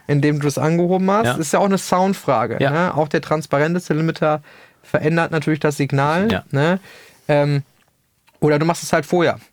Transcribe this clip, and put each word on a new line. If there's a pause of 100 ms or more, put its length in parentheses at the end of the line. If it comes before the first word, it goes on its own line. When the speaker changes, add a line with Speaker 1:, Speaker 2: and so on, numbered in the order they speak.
Speaker 1:
indem
du
es
angehoben
hast.
Speaker 2:
Ja.
Speaker 1:
Das
ist
ja
auch
eine
Soundfrage,
Speaker 2:
Ja.
Speaker 1:
ne?
Auch
der
transparenteste
Limiter (400)
verändert
natürlich
das
Signal,
Speaker 2:
Ja.
Speaker 1:
ne? (500)
Ähm, (760)
oder
du
machst
es
halt
vorher, (140)